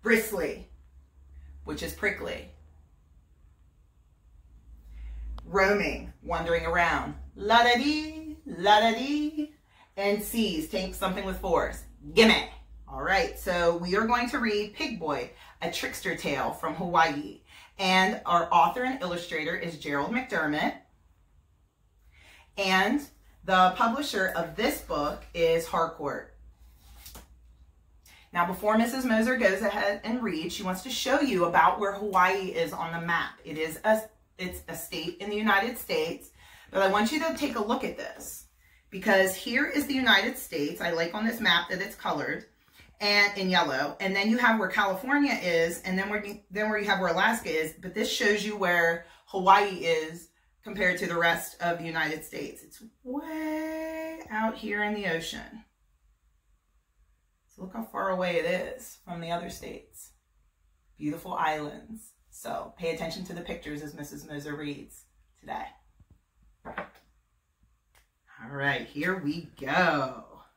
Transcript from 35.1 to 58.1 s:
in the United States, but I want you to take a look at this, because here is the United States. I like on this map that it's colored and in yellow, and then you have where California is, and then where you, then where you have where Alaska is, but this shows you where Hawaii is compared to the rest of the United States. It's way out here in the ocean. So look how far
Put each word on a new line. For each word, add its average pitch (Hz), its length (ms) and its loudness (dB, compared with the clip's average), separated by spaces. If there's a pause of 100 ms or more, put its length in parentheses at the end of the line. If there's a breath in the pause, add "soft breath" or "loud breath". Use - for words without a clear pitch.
in 208 100 -6
the 208 60 -2
United 214 420 2
States, 165 520 -4 (400 loud breath)
but 190 120 2
I 190 60 6
want 208 220 4
you 302 100 0
to 330 180 0
take 277 180 -2
a 208 80 0
look 240 200 0
at 175 120 -6
this, - 480 -14 (460 soft breath)
because 190 440 4
here 247 300 0
is 294 220 0
the 277 80 -2
United 233 420 4
States. 160 460 -4
I 170 80 0
like 170 240 0
on 214 100 -2
this 233 160 -2
map 175 300 4
that 185 100 -4
it's 214 160 -8
colored 156 480 -4 (560 soft breath)
and 202 380 4
in 185 100 0
yellow, 147 500 2
and 190 160 0
then 202 140 2
you 233 80 6
have 226 240 4
where 185 80 0
California 247 720 2
is, 170 440 2
and 185 120 0
then 196 120 -2
where 208 120 -2
you, 202 180 -12 (100)
then 214 180 -2
where 214 100 0
you 202 80 -2
have 185 140 2
where 175 120 2
Alaska 202 360 2
is, 156 320 -2
but 180 140 -12
this 220 180 0
shows 208 320 2
you 208 140 -4
where 170 480 2 (180 loud breath)
Hawaii 196 460 6
is 165 580 -2 (360)
compared 190 320 -2
to 185 120 -4
the 170 100 -2
rest 170 420 0
of 170 180 0
the 165 60 -10
United 156 400 -4
States. - 380 -12
It's - 180 -20 (220)
way 320 1160 -6 (100)
out 220 240 -2
here 208 300 -4
in 208 100 -2
the 202 140 -4
ocean. - 560 -8 (1800)
So - 140 -18
look 185 100 -12
how 226 100 -8
far 196 280 -4